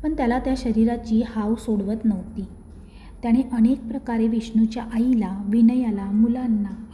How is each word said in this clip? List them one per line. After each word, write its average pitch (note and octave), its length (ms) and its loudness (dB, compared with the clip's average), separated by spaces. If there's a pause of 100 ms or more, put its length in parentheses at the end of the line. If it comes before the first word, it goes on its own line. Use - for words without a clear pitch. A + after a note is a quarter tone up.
पण D#4 100 -2
त्याला B3+ 260 0
त्या C4 180 -2
शरीराची A3+ 680 2
हाव A3 280 -2
सोडवत G#3+ 500 -4
नव्हती. G3 360 -2 (800)
त्याने A#3+ 200 4 (100)
अनेक B3 360 2
प्रकारे A3+ 400 -2
विष्णूच्या A3+ 560 0
आईला, A3 600 0
विनयाला, A3+ 600 2
मुलांना G#3+ 880 0